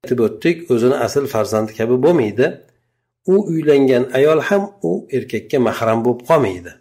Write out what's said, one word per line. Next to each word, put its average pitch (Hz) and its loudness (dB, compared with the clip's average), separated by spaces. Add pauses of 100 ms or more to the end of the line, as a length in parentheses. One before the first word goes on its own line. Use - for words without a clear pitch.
aytib 120 -4
o'tdik, 160 -2 (120)
o'zini 123 2
asl 131 -2
farzandi 110 -2
kabi 120 -2
bo'lmaydi. 127 2 (800)
U 185 4 (100)
uylangan 139 2
ayol 151 4
ham 196 0 (180)
u 170 -2 (180)
erkakka 123 -6
mahram 113 0
bo'lib 120 -2
qolmaydi. 98 0